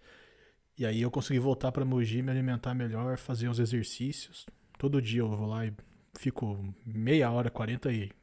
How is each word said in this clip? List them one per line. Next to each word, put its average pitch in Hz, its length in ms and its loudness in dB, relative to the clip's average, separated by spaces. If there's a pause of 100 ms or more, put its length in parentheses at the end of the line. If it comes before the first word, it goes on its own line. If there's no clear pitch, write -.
(800)
E 123 80 0
aí 110 160 2
eu 120 80 2
consegui 131 280 2
voltar 131 340 2
pra 139 120 2
Mogi, 123 380 2
me 131 80 0
alimentar 127 440 0
melhor, 123 440 -2
fazer 120 300 -2
uns 117 100 0
exercícios. 120 880 -2 (320)
Todo 139 240 2
dia 113 180 0
eu 113 80 2
vou 107 200 -2
lá 110 180 -2
e 107 60 -4 (420)
fico 101 600 -4 (120)
meia 117 440 4
hora, 117 200 2
quarenta 120 420 -2
e, 104 180 -2 (120)